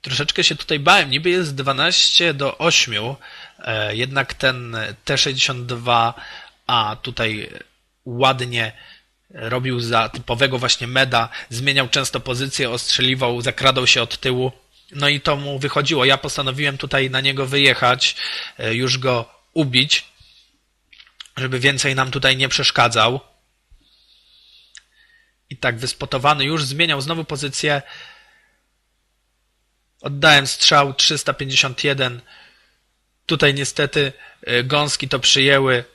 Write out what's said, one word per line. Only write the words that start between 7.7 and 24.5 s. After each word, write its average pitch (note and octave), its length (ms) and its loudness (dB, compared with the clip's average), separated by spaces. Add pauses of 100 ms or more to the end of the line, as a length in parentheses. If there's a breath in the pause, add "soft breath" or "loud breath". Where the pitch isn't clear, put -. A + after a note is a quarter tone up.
ładnie B2 680 0 (580 loud breath)
robił B2 500 -4
za A#2 300 0
typowego B2+ 500 -2
właśnie A#2+ 280 -2
meda, B2 420 0 (200 loud breath)
zmieniał C3+ 380 0
często C3+ 320 -2
pozycję, C3 500 -4
ostrzeliwał, B2+ 720 0
zakradał C3 460 2
się B2+ 140 4
od - 160 -4
tyłu. B2+ 340 -2 (400)
No C#3+ 180 0
i C#3+ 120 0
to D3 140 0
mu C#3+ 240 -6
wychodziło. C#3+ 460 0
Ja C3+ 120 6
postanowiłem C#3 600 -4
tutaj C3+ 320 -2
na C3 120 -2
niego C3+ 240 0
wyjechać, C3 720 4 (440 loud breath)
e, A2+ 160 -2
już B2+ 220 -2
go B2+ 320 -2 (240)
ubić, C3+ 520 2 (1300)
żeby B2+ 220 -4
więcej C3+ 360 0
nam C3 160 -2
tutaj C3 260 2
nie C3+ 120 0
przeszkadzał. A#2+ 680 2 (2250 soft breath)